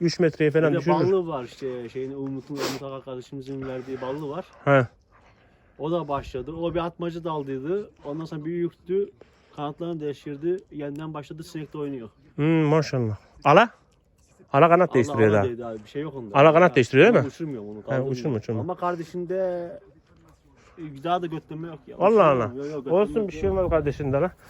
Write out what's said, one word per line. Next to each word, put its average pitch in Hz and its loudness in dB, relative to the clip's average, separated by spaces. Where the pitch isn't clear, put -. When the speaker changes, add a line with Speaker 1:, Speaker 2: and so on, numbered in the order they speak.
Speaker 1:
Üç 170 0
metreye 151 2
falan 160 4
Speaker 2:
Bir 170 0
de 165 0
Speaker 1:
düşürür. 151 2
Speaker 2:
ballı 175 2
var 139 -6
işte, 123 -10
şeyin, 131 -8
Umut'un, 139 -10
Umut 131 -6
Ağa 135 -12
kardeşimizin 131 -12
verdiği 131 -10
ballı 139 -8
var. 170 -10
Speaker 1:
He. 135 6
Speaker 2:
O 151 -4
da 165 -2
başladı. 135 -8
O 165 -6
bir 170 -4
atmaca 170 -8
daldıydı. 156 -6
Ondan 156 -8
sonra 156 -10
bir 165 -8
yürüttü. 175 -4
Kanatlarını 151 -8
değiştirdi. 147 -4
Yeniden 147 -10
başladı. 156 -12
Sinekle 156 -12
oynuyor. 135 -8
Speaker 1:
Hmm, 147 0
maşallah. 147 2
Ala? 190 6
Ala 156 6
kanat 170 6
Speaker 2:
Allah - -10
Speaker 1:
değiştiriyor 113 4
Speaker 2:
Allah 104 4
Speaker 1:
daha. 101 4
Speaker 2:
değdi 117 -6
abi, 113 -12
bir - -20
şey 143 -8
yok 151 -8
onda. 113 -4
Speaker 1:
Ala 151 8
kanat 170 8
Speaker 2:
Ya, - 0
Speaker 1:
değiştiriyor, 139 6
değil 240 6
Speaker 2:
onu 127 4
Speaker 1:
mi? 139 -6
Speaker 2:
uçurmuyorum 127 -10
onu, 107 -12
Speaker 1:
He, 104 -14
Speaker 2:
kaldırmıyorum. 131 -4
Speaker 1:
uçurma, 123 -2
uçurma. 110 -6
Speaker 2:
Ama 175 -6
kardeşinde, 175 -6
e, 147 -14
daha 175 0
da 175 -6
götleme 160 -10
yok 156 -14
ya. - -18
Speaker 1:
Allah 170 2
Speaker 2:
Uçurmuyorum. 165 6
Speaker 1:
Allah. 113 -4
Speaker 2:
Yok, 139 -8
yok, - -6
götleme 143 0
Speaker 1:
Olsun, 226 2
Speaker 2:
yok 202 -2
Speaker 1:
bir 160 -8
şey 156 -10
Speaker 2:
ya. 196 2
Speaker 1:
olmaz 185 0
kardeşinden 147 0
ha. 180 0